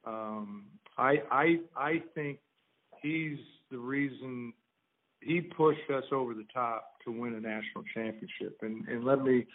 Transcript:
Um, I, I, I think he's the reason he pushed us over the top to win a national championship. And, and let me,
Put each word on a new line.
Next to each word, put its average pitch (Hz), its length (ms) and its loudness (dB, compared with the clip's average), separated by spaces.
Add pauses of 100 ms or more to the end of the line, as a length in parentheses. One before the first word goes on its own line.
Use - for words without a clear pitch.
Um, 107 600 -6 (300)
I, 131 180 6 (180)
I, 160 240 6 (200)
I 156 260 0 (120)
think 143 240 -4 (640)
he's 156 360 -2 (340)
the 127 60 -8
reason 127 760 -2 (680)
he 170 200 0
pushed 156 520 4
us 131 200 0
over 127 220 0
the 107 200 -10
top 117 380 -2 (120)
to 120 60 -6
win 117 240 -4
a 110 60 -6
national 110 420 -6 (100)
championship. 110 720 -6
And, 110 240 -6
and 120 180 -4
let 135 200 4
me, 127 300 6